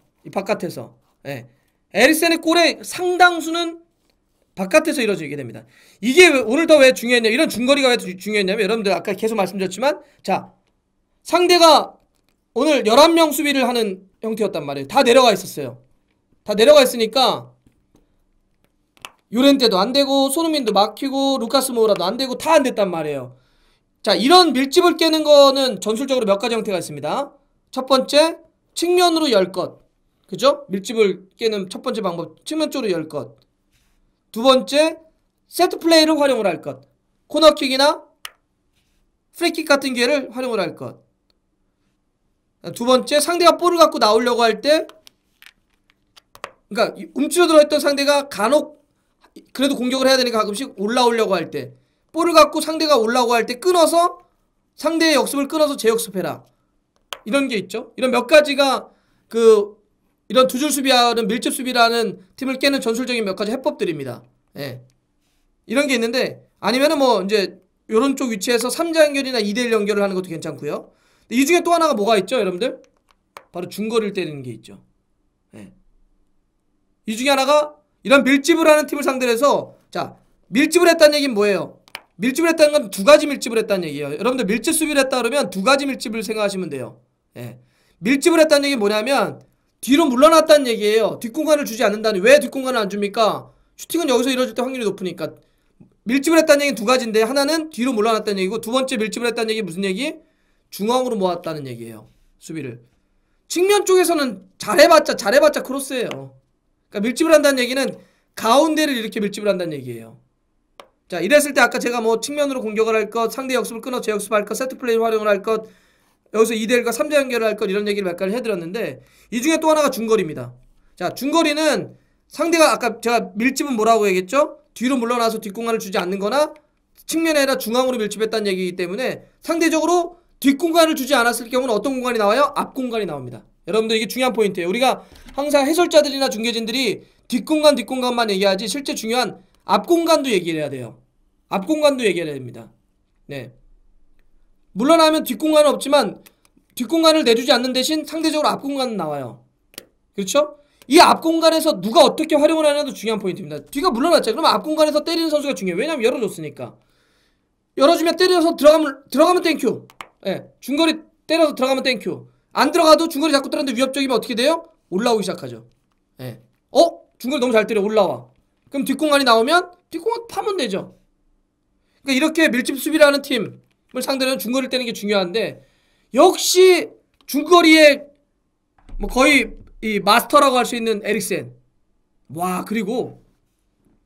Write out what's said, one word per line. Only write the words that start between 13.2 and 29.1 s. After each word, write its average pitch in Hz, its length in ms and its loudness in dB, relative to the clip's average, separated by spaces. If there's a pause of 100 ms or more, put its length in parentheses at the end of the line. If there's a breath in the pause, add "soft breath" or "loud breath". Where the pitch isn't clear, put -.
수비를 277 360 0
하는 220 420 -4 (120)
형태였단 202 440 -4
말이에요. 139 220 -8
다 262 160 2
내려가 240 280 6
있었어요. 147 500 -6 (640)
다 208 100 -6
내려가 269 280 6
있으니까 233 720 -2 (1800)
요렌테도 254 460 4
안 226 140 -2
되고, 277 360 2
손흥민도 294 440 -2
막히고, 269 640 -2
루카스 262 320 -2
모우라도 220 320 0
안 202 140 -4
되고, 254 200 -6
다 311 160 0
안 302 100 6
됐단 202 280 -2
말이에요. 147 460 -8 (640)
자, 202 120 0
이런 311 360 4
밀집을 277 460 2
깨는 320 260 0
거는 277 560 4
전술적으로 247 460 -4
몇 196 140 2
가지 233 160 -4
형태가 208 220 -4
있습니다. 156 560 -8 (380)
첫 262 140 -8
번째, 285 520 2 (380)
측면으로 339 560 2